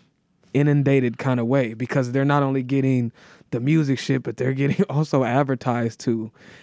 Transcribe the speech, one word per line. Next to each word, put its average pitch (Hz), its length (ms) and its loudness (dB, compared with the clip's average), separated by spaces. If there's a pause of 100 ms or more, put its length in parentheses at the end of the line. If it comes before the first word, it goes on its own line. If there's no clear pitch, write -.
(520)
inundated 139 640 2
kind 127 240 -2
of 117 60 -2
way 123 280 0
because 123 380 -4
they're 135 140 0
not 143 160 2
only 135 200 -2
getting 131 480 0 (420)
the 123 80 -4
music 139 380 2
shit, 131 240 -2
but 117 140 -8
they're 127 160 -2
getting 139 320 0
<laughs> - 60 -8
also 147 340 0
advertised 120 760 -2
to. 113 300 -2 (320)